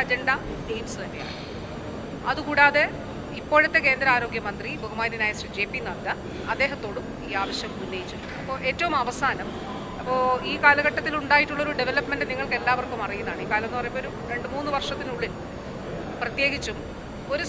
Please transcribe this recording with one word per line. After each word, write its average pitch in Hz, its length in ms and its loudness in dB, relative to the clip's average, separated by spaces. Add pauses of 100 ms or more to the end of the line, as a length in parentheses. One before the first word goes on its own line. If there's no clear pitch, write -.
അജണ്ട 254 280 2 (440)
എയിംസ് - 300 -4
തന്നെയാണ്. - 320 -6 (960)
അതുകൂടാതെ 294 520 6 (580)
ഇപ്പോഴത്തെ 311 460 6
കേന്ദ്ര 262 280 4
ആരോഗ്യമന്ത്രി 220 540 -2 (140)
ബഹുമാന്യനായ 220 560 -2
ശ്രീ - 180 -8
ജെ 202 140 2
പി 254 160 -4
നദ്ദ 175 200 -4 (460)
അദ്ദേഹത്തോടും 226 540 -2 (220)
ഈ - 20 -6 (120)
ആവശ്യം 208 280 -4 (140)
ഉന്നയിച്ചിട്ടുണ്ട്. 180 560 -8
അപ്പോൾ 262 160 -6 (120)
ഏറ്റവും 320 340 2
അവസാനം, 226 460 0 (500)
അപ്പോൾ 254 220 2 (300)
ഈ - 20 0 (100)
കാലഘട്ടത്തിൽ 294 580 6
ഉണ്ടായിട്ടുള്ളൊരു 285 600 4
ഡെവലപ്മെന്റ് 247 500 0
നിങ്ങൾക്ക് 262 300 -2
എല്ലാവർക്കും 247 460 2
അറിയുന്നതാണ്. 196 380 -4
ഈ 196 80 -6
കാലം 220 160 2
എന്ന് 247 120 -2
പറയുമ്പോൾ 247 240 -4
ഒരു - 60 -6 (220)
രണ്ട് 240 220 -4
മൂന്ന് 285 220 -2
വർഷത്തിനുള്ളിൽ 254 560 -4 (880)
പ്രത്യേകിച്ചും 269 580 -2 (540)
ഒരു 320 160 0